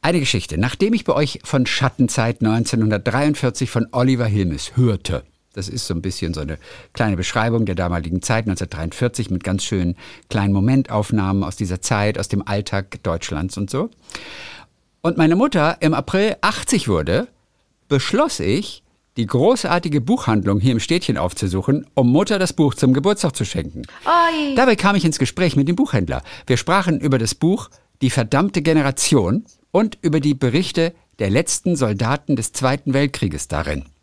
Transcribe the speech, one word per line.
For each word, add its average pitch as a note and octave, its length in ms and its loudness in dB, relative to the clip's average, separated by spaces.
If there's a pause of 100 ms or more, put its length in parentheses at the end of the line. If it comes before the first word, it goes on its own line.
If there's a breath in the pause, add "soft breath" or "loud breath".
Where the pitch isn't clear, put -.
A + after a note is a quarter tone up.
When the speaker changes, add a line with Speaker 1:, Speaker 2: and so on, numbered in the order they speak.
Speaker 1:
Eine E3+ 200 2
Geschichte. A2 380 -2
Nachdem F#3+ 360 0
ich A3 100 -2
bei - 80 0
euch C#3 320 0
von B2+ 220 0
Schattenzeit B2 760 0
neunzehnhundertdreiundvierzig A#2 1300 0
von - 220 0
Oliver B2+ 340 2
Hilmes G2+ 500 -2
hörte, G#2 480 0 (300)
das G2 140 -8
ist - 180 -8
so F#2 80 -4
ein E2 80 -4
bisschen F2 320 -4
so D#2 60 -6
eine D2+ 180 -8 (340 loud breath)
kleine G#2+ 240 0
Beschreibung A2+ 500 0
der F#2+ 80 -2
damaligen F2 480 -2
Zeit, A2+ 240 -2
neunzehnhundertdreiundvierzig, G2 840 -4
mit - 120 -2
ganz G#2 220 -2
schönen F2+ 320 -2 (340 loud breath)
kleinen G2 220 2
Momentaufnahmen G#2 920 0
aus - 140 -6
dieser F#2 260 -4
Zeit, G#2 360 0
aus G2+ 100 -6
dem G2+ 180 -4
Alltag G2+ 560 -4
Deutschlands E2+ 560 -4
und G2 120 -4
so. F3+ 200 -4 (1080 loud breath)
Und E3 160 -2
meine E3 200 4
Mutter F#3+ 440 2
im D#3 140 2
April F#3+ 480 0
achtzig - 460 0
wurde, F2+ 380 0 (640)
beschloss G3+ 520 0
ich, G#2+ 440 -4 (320)
die A#2 100 -2
großartige D#3 760 2
Buchhandlung G#2+ 600 2
hier B2 100 4
im A#2 100 2
Städtchen - 380 -2
aufzusuchen, F#2 760 -2
um B2 180 4
Mutter G3 260 2
das F#3 140 0
Buch D3 220 2
zum C3 180 4
Geburtstag E3 420 2
zu A#2 100 -2
schenken. - 380 -6 (220 loud breath)
Speaker 2:
Oi. D#4+ 500 2
Speaker 1:
Dabei A#3+ 220 4
kam G3+ 180 4
ich F3 100 2
ins D#3+ 140 2
Gespräch D#3+ 380 0
mit C#3 100 4
dem F3 80 0
Buchhändler. F2 480 0 (240 loud breath)
Wir B2 100 2
sprachen F3 440 0
über C3+ 180 2
das A2 160 -2
Buch F#3 340 0 (320 soft breath)
Die B2+ 100 2
verdammte E3 520 0
Generation, C#3 840 2 (260)
und G#3+ 320 0
über D#3+ 180 2
die D3 140 0
Berichte E3 600 0 (240 soft breath)
der G2 120 0
letzten E3+ 460 0
Soldaten B2 600 0
des - 160 -4
Zweiten C3 420 -2
Weltkrieges C3+ 540 -2
darin. D2 360 -4 (180)